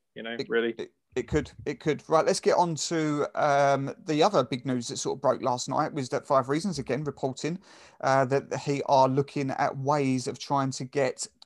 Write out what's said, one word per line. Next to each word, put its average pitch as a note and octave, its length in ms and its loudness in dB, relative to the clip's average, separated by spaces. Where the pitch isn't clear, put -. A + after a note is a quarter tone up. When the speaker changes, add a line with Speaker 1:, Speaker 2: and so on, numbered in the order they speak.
Speaker 1:
you A2+ 80 -12
know, A#2 160 -10
Speaker 2:
It, C3+ 120 -10
Speaker 1:
really. A#2 260 0
Speaker 2:
it, - 140 -10
it B2 120 -4
could, D3+ 220 -2
it C#3+ 160 -6
could. C#3+ 280 -2
Right, D#3+ 180 4
let's F#3 140 2
get - 160 2
on E3+ 180 2
to, D3+ 600 0
um, C#3 600 2
the D3+ 180 2
other F#3 220 4
big - 220 -6
news B2+ 220 -2
that A#2+ 100 -8
sort - 180 -4
of C#3 60 -8
broke C3 200 2
last B2 260 -2
night C#3+ 260 -2
was C3+ 160 -6
that C3 160 -4
Five C3+ 240 2
Reasons, D#3+ 280 -2
again, C#3 260 -4
reporting, C#3+ 540 -6
uh, C3+ 240 4
that - 340 0
he C#3+ 240 -2
are C3 240 6
looking C#3 420 -2
at - 280 -2
ways C3 480 0
of B2+ 120 -6
trying C3+ 340 -2
to C#3 120 -10
get C3 420 -2